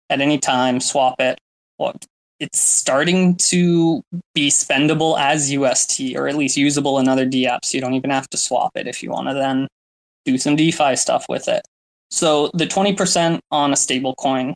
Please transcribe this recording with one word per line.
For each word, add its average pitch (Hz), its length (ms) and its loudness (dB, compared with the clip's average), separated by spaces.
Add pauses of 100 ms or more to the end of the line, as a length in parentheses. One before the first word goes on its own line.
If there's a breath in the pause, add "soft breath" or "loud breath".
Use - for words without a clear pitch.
at 139 120 0
any 147 160 2
time, 127 440 0
swap 131 400 0
it. 127 180 0 (400)
Well, - 160 -4 (460)
it's - 180 -6
starting 175 760 2
to 170 640 2 (340)
be 143 140 0
spendable 151 680 0
as 143 340 0
U 139 140 0
S 120 200 0
T, 135 320 -6
or 139 100 -2
at 143 80 -2
least 143 220 -2
usable 139 420 2
in 131 80 2
other 131 180 2
D 131 200 0
apps. 123 280 -4
You 135 60 -2
don't 131 140 -4
even 131 160 -2
have 135 220 -2
to - 60 -6
swap - 380 -2
it - 120 -6
if - 140 -10
you - 100 -10
wanna - 220 -6
then 135 340 -2 (580)
do 131 120 2
some 147 180 2
DeFi 156 400 2
stuff 123 340 -2
with 127 180 -4
it. - 140 -2 (480)
So 151 440 2
the 165 120 0
twenty 196 280 0
percent 170 480 0 (100)
on 143 200 2
a 139 60 2
stable 131 380 -2
coin, 131 400 -2